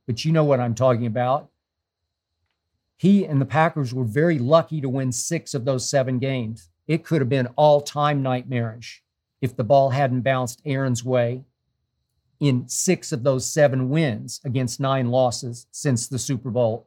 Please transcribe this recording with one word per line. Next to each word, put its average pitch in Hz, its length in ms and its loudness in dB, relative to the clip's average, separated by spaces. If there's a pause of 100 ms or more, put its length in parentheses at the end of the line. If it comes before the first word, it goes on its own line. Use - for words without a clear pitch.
but 123 180 -6
you 160 80 0
know 160 120 4
what 139 160 4
I'm 120 140 0
talking 123 320 2
about. 123 440 -2 (1500)
He 196 280 4
and 147 160 0
the 131 60 0
Packers 151 460 0
were 131 120 -2
very 147 340 0
lucky 156 420 2
to 135 80 -4
win 131 220 -2
six 160 420 -6
of 123 120 -4
those 127 240 -2
seven 131 300 0
games. 120 520 -6 (160)
It 156 180 -2
could 165 160 0
have 127 80 0
been 127 280 0
all-time 147 640 2
nightmarish 123 800 -6 (380)
if - 160 -4
the 131 80 -2
ball 135 260 4
hadn't 127 300 0
bounced 127 440 -2
Aaron's 135 400 -2
way 127 400 -2 (960)
in 127 300 0
six - 420 -2
of 120 140 -6
those 127 220 0
seven 131 440 2
wins 135 540 -2
against 123 340 -4
nine 135 320 0
losses 123 600 -2
since 127 360 -2
the 131 120 -6
Super 123 320 -6
Bowl 117 360 0